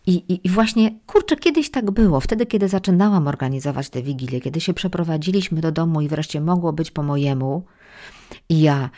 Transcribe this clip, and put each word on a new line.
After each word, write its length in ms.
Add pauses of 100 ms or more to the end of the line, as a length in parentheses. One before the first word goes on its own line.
i, 60
i, 320
i 60
właśnie, 560
kurczę, 300
kiedyś 340
tak 200
było. 300
Wtedy, 260
kiedy 220
zaczynałam 600
organizować 640
te 120
wigilie, 380
kiedy 200
się 140
przeprowadziliśmy 840
do 120
domu 280
i 80
wreszcie 320
mogło 320
być 180
po 120
mojemu, 600 (840)
i 120
ja 380